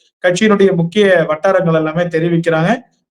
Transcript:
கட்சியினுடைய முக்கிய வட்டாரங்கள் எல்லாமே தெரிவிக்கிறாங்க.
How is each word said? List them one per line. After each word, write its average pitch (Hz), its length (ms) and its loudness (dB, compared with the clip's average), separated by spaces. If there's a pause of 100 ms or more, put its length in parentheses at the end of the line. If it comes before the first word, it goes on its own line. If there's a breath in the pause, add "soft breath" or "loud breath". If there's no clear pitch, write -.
(260)
கட்சியினுடைய 196 500 2
முக்கிய 170 500 2
வட்டாரங்கள் 170 480 0
எல்லாமே 156 280 -2
தெரிவிக்கிறாங்க. 170 760 -2 (340)